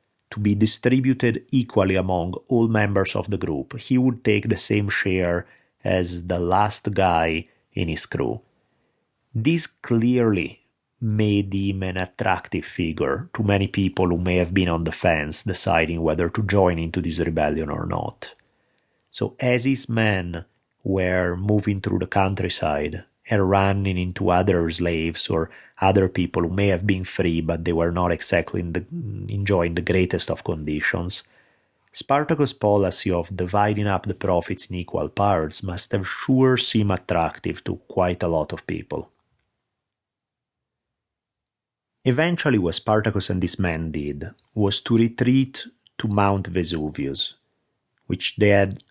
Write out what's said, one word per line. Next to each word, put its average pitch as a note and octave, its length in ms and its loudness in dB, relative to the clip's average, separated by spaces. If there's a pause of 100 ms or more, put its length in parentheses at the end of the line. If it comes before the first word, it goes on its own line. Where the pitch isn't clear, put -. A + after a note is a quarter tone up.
(300)
to G#2+ 100 -8
be G#2 140 4
distributed B2 1000 2
equally G2+ 440 2
among F#2 380 -2 (140)
all A#2 200 4
members G2+ 460 2
of G2 160 -4
the G2 80 -2
group. D#2 400 -6
He B2+ 200 0
would B2+ 260 0
take G#2 240 2
the A2 80 2
same G#2 320 0
share F2+ 580 0 (360)
as F2+ 460 -2
the F2+ 120 -2
last G2 540 0
guy E2 540 2 (240)
in F#2 160 -2
his D#2 180 -4
crew. A#1+ 340 -4 (960)
This D3+ 320 2
clearly A2+ 920 2 (400)
made G#2 520 2
him G2 300 -2
an F#2 140 -4
attractive F#2 680 -2
figure D#2+ 680 -2
to A#2 80 -4
many G2+ 240 2
people F#2 420 0
who F2 100 0
may F2+ 180 0
have F2 180 0
been F#2 140 0
on E2 160 -2
the D#2+ 80 -4
fence D#2 500 0
deciding E2 580 0
whether D#2+ 300 0
to A2+ 140 -2
join F#2 340 4
into E2 220 -4
this E2 180 -4
rebellion D#2 500 -2
or - 160 -4
not. - 500 -8 (760)
So - 300 -4
as B2 240 2
his C3+ 240 0
men F#2+ 560 0 (380)
were F#2 540 0
moving G2+ 440 0
through G2 180 0
the F2+ 80 -2
countryside F2 1000 -2 (240)
and G2 220 2
running G2 480 2
into F2+ 320 -2
other F2 400 2
slaves E2 580 -2
or E2 220 -2 (300)
other F#2+ 280 4
people F2 340 0
who E2+ 80 0
may G2 180 2
have F#2 180 0
been F#2 180 0
free, E2+ 360 0
but E2 240 -4
they F2 80 -2
were E2 180 2
not F2 220 0
exactly F2 480 -2
in E2+ 120 -6
the, F2 120 -4 (500)
enjoying F#2+ 400 0
the E2 80 -2
greatest F2+ 480 0
of - 140 -6
conditions, D#2 800 -4 (680)
Spartacus' C#3+ 580 0
policy G2+ 600 0
of F2 240 -2
dividing G#2 500 0
up G2 200 -2
the F#2+ 80 -4
profits F#2 520 0
in F2+ 80 -10
equal E2 340 -4
parts F#2 540 0
must F2+ 300 -6
have G2 160 -2
sure C3 480 2
seemed G#2+ 340 0
attractive - 720 -2
to F#2+ 140 -6 (100)
quite F2+ 380 0
a F2 40 0
lot D#2+ 240 -2
of - 140 -12
people. D2+ 460 -8 (3000)
Eventually, C#3+ 540 2
what E2+ 160 0
Spartacus G#2 560 0
and F#2 100 -2
his F2 200 -2
men E2 320 -2
did D2 320 -6 (300)
was G2+ 260 0
to - 160 2
retreat B2 720 2 (320)
to A2+ 100 -4
Mount G2 400 2
Vesuvius, D2+ 840 -2 (720)
which - 280 -4
they G#2 120 4
had G2+ 420 2